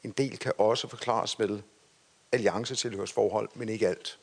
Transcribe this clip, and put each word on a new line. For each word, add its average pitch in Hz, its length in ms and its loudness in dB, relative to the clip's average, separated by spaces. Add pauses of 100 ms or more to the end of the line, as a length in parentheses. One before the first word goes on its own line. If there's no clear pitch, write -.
En 120 80 -8
del 135 280 -2
kan - 200 -2
også 107 300 4
forklares - 500 -2
med 101 240 0 (720)
alliancetilhørsforhold, 107 1200 0
men 120 140 -8
ikke 107 200 2
alt. - 340 -4